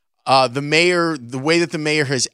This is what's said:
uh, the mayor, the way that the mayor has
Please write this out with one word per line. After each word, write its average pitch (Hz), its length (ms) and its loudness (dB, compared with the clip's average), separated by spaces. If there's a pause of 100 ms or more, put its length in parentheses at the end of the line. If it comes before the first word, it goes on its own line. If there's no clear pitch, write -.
(260)
uh, 135 200 4
the 123 160 -4
mayor, 165 540 0
the 123 220 -10
way 156 220 0
that 165 100 -2
the 165 80 -6
mayor 151 260 0
has 127 300 -2